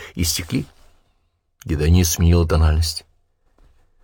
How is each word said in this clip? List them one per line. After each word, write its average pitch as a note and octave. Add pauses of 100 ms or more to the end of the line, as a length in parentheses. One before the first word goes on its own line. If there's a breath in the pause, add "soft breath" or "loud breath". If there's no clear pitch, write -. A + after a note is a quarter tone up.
(160 loud breath)
истекли. - (1000)
Гедонис E2
сменила E2+
тональность. D#2+ (1000)